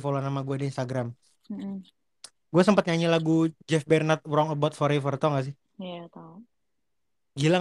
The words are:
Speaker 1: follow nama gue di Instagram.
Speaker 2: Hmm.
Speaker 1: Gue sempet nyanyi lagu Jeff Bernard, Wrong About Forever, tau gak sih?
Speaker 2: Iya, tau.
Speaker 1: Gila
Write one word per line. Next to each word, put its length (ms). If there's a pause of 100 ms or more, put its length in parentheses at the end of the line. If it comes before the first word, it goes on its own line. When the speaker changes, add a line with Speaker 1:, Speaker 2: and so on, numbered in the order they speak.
Speaker 1:
follow 220
nama 220
gue 120
di 100
Instagram. 360 (420)
Speaker 2:
Hmm. 340 (720)
Speaker 1:
Gue 140
sempet 220
nyanyi 260
lagu 180 (380)
Jeff 200
Bernard, 300 (120)
Wrong 220
About 260
Forever, 400
tau 160
gak 120
sih? 60 (260)
Speaker 2:
Iya, 340
tau. 300 (960)
Speaker 1:
Gila 200